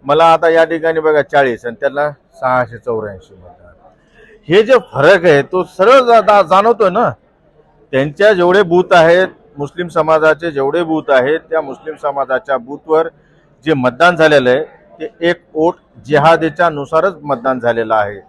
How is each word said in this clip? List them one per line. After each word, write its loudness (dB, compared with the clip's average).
मला 2
आता 2
या 4
ठिकाणी -4
बघा 2
चाळीस -2
आणि -10
त्याला -4
सहाशे -4
चौऱ्याऐंशी -10
मतदान, -20
हे 4
जे 2
फरक 2
आहे 4
तो -4
सरळ 2
जा-, 4
जा-, 2
जाणवतोय 0
ना. -2
त्यांच्या 0
जेवढे 2
बूथ 0
आहेत, 4
मुस्लिम -10
समाजाचे 0
जेवढे -2
बूथ -4
आहेत, 0
त्या -2
मुस्लिम -14
समाजाच्या -6
बूथवर -4
जे -2
मतदान 0
झालेलं 2
आहे 0
ते -6
एक -6
वोट -2
जिहादीच्या 0
नुसारच -4
मतदान -4
झालेलं -2
आहे. -2